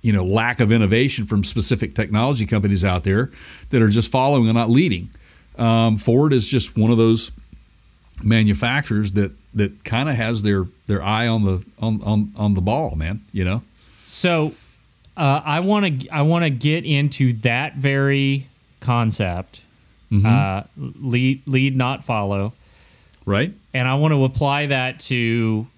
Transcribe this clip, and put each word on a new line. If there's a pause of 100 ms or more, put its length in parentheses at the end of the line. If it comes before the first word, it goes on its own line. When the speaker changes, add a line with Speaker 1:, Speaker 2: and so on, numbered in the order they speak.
Speaker 1:
you
know,
lack
of
innovation
from
specific
technology
companies
out
there (400)
that
are
just
following
and
not
leading. (480)
Um,
Ford
is
just
one
of
those (880)
manufacturers
that, (220)
that
kinda
has
their, (200)
their
eye
on
the, (160)
on,
on,
on
the
ball,
man, (100)
you
know? (460)
Speaker 2:
So, (640)
uh,
I
wanna, (120)
I
wanna
get
into (100)
that
very (340)
concept, (500)
Speaker 1:
Mm-hmm.
Speaker 2:
uh, (440)
lead,
lead,
not
follow. (720)
Speaker 1:
Right. (220)
Speaker 2:
And
I
wanna
apply
that
to (120)